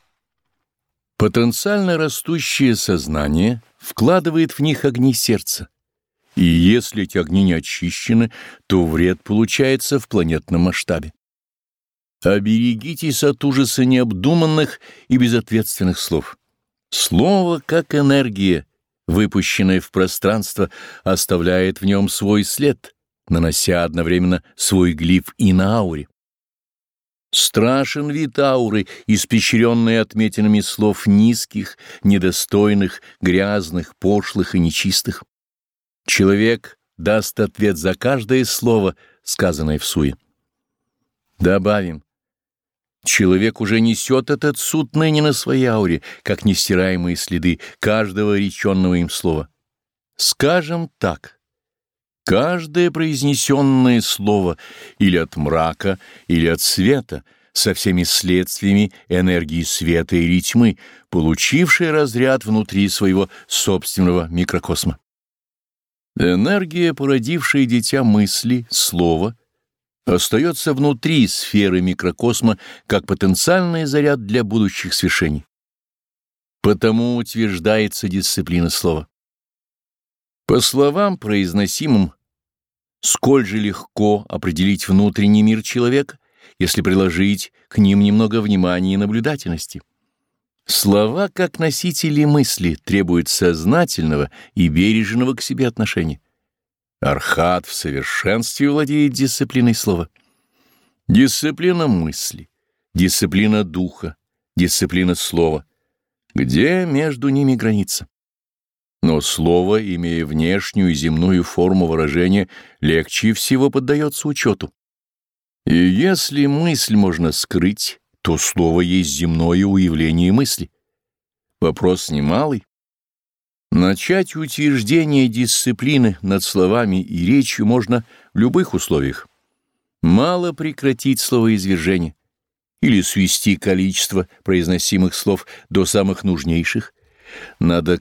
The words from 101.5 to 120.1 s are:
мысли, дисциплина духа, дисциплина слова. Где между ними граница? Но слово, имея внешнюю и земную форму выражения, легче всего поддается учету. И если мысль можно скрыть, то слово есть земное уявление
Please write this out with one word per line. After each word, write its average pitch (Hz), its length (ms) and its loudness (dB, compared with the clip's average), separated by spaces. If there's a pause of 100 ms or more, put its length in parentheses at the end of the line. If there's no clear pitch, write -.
мысли, 80 640 -4 (460)
дисциплина 98 680 2
духа, 87 540 -8 (400)
дисциплина 90 580 0
слова. 82 520 -2 (680)
Где 127 520 0
между 139 420 -2
ними 135 280 2
граница? 107 520 -2 (920)
Но 78 180 2
слово, 90 640 0 (100)
имея 82 300 -4
внешнюю 87 680 0
и - 20 0
земную 82 500 0
форму 90 420 2
выражения, 80 640 0 (320)
легче 80 540 0
всего 135 340 0
поддается 143 600 -2
учету. - 440 -2 (920)
И 80 100 2
если 139 680 2
мысль 143 500 0
можно 87 360 2
скрыть, - 680 -4 (220)
то 80 160 0
слово 85 420 0
есть 87 300 0
земное 85 560 0
уявление 87 680 2